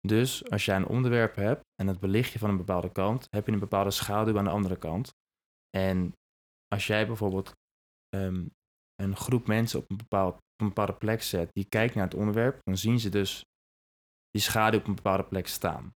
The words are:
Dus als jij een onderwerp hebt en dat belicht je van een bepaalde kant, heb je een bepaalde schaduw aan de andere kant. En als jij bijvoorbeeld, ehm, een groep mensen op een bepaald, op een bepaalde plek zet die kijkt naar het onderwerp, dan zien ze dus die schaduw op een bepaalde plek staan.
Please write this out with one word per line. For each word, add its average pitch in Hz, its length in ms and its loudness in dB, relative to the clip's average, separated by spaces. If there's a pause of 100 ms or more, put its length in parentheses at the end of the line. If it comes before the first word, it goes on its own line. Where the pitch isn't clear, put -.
Dus 110 500 0
als 95 140 0
jij 98 120 2
een 95 100 2
onderwerp 120 480 2
hebt 104 300 0 (100)
en 95 120 -2
dat 95 140 0
belicht 101 320 2
je 117 60 -6
van 107 120 0
een 98 60 4
bepaalde 90 360 -2
kant, 107 360 -2
heb 104 180 -4
je 110 60 0
een 104 60 0
bepaalde 98 320 0
schaduw 107 480 0
aan 101 60 2
de 95 60 2
andere 92 280 0
kant. 85 320 -4 (640)
En 92 360 0 (540)
als 104 200 -4
jij 107 200 2
bijvoorbeeld, 104 460 -4 (560)
ehm, 92 380 -4 (560)
een 98 140 -2
groep 127 300 0
mensen 113 340 0
op - 100 -12
een 98 60 -4
bepaald, 98 380 0
op - 60 -18 (200)
een 107 80 0
bepaalde 101 260 0
plek 110 280 -2
zet 85 300 -2
die 98 160 -4
kijkt 113 260 2
naar 101 100 2
het 87 100 -4
onderwerp, 110 480 0
dan 92 140 -2
zien 110 240 2
ze 107 80 -2
dus 98 360 -2 (840)
die 104 120 0
schaduw 110 380 4
op - 60 -8
een 101 80 0
bepaalde 95 300 0
plek 95 220 -4
staan. 76 540 -4